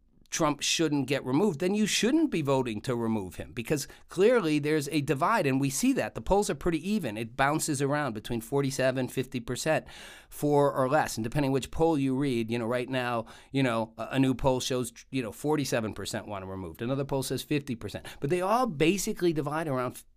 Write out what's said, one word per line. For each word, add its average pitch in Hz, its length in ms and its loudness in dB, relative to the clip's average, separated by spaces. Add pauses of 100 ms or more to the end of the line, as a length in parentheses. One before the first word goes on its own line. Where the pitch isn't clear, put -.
(300)
Trump 147 320 0
shouldn't 147 460 2
get 139 180 0
removed, 151 340 2
then 185 160 0
you 214 100 2
shouldn't 277 460 2
be 175 100 0
voting 131 380 0
to 123 160 -2
remove 110 400 -2
him, - 180 -10
because 147 320 -2 (220)
clearly 185 520 4
there's 151 280 0
a 160 140 0
divide, 160 440 2
and 135 140 2
we 139 100 2
see 247 220 2
that. 135 240 -2
The - 60 -8
polls 196 280 2
are 180 60 -2
pretty 165 340 -2
even. 165 280 -2
It 117 180 -8
bounces 147 460 0
around 139 320 0
between 110 260 -4
forty-seven, 131 680 0
fifty 127 320 -4
percent, 127 420 -2 (460)
for 143 420 4
or 135 160 2
less, 135 300 2
and 110 80 -2
depending 135 260 0
which 135 180 0
poll 165 280 2
you 135 180 2
read, 127 340 0
you 117 80 0
know, 117 80 -2
right 123 240 -2
now, 123 360 -2 (260)
you 135 100 0
know, 113 360 0
a, 113 140 -6
a 131 80 2
new 131 140 4
poll 127 280 2
shows, 127 320 -2 (160)
you 131 120 -2
know, 107 120 -8
forty-seven 131 600 0
percent 104 360 -6
want 98 160 -8
him 95 40 -10
removed. 92 320 -10
Another 135 220 -2
poll 135 200 -2
says 127 200 -4
fifty 143 320 -2
percent. 98 300 -10 (160)
But - 80 -2
they 180 100 2
all 220 280 2
basically 180 640 2
divide 151 340 -2
around 127 300 -2
f-, - 80 -18 (120)